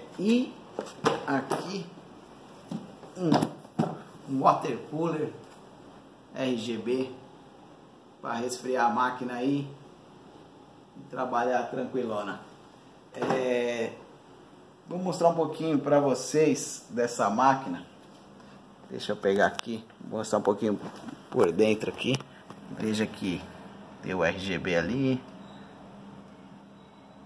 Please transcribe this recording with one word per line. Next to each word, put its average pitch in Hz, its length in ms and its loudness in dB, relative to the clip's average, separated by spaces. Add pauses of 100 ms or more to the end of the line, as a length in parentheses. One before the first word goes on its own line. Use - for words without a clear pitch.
(180)
e 233 340 4 (760)
aqui 170 580 -2 (1300)
um, 175 140 0 (1040)
um 135 80 2
water - 360 4 (120)
cooler 156 400 -2 (1080)
R 127 220 0
G 113 200 -4
B 127 320 -2 (1120)
pra - 120 -6
resfriar 120 580 0
a - 20 0
máquina 123 400 0
aí 139 340 0 (1300)
e - 140 -16
trabalhar 123 540 0
tranquilona. 110 800 -4 (720)
É... 120 760 0 (960)
vou 175 120 -6
mostrar 170 300 4
um 170 40 6
pouquinho 156 460 2
pra 143 200 6
vocês 139 920 2
dessa 117 420 0
máquina. 123 520 2 (1040)
Deixa - 260 -4
eu - 20 -4
pegar 98 320 4
aqui, 113 360 -6 (280)
mostrar 107 260 0
um 101 60 0
pouquinho 104 360 4 (520)
por 101 200 6
dentro 107 380 4
aqui. - 260 0 (640)
Veja 107 300 0
que 92 340 -4 (640)
tem 92 100 -4
o 90 100 2
R 87 140 4
G 92 220 -4
B 90 160 0
ali. 127 480 0 (2000)